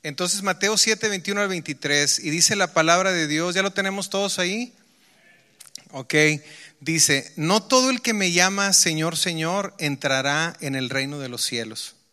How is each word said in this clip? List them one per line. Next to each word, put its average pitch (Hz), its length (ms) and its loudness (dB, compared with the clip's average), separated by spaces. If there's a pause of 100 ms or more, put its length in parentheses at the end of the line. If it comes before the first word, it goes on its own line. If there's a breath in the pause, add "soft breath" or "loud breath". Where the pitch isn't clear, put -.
entonces 180 380 -4
Mateo 196 360 0
siete, 220 320 2
veintiuno 202 320 -2
al 202 80 0
veintitrés, 147 680 0
y - 120 -4
dice 170 260 2
la 190 180 0
palabra 170 380 4
de 165 160 0
Dios, 165 260 -2
¿ya 190 80 2
lo 196 100 0
tenemos 196 380 -4
todos 196 300 -2
ahí? 208 340 -4 (1160 soft breath)
Ok, 135 240 -6 (640 loud breath)
dice, 147 560 0
"No 185 260 2
todo 254 280 2
el 254 120 -4
que 233 120 -2
me 190 180 0
llama 196 400 2
Señor, 160 460 2
Señor 175 640 -2
entrará 143 840 -2
en 135 140 -4
el 131 140 -4
reino 135 300 -4
de 135 80 -10
los 120 160 -6
cielos 113 540 -8 (160)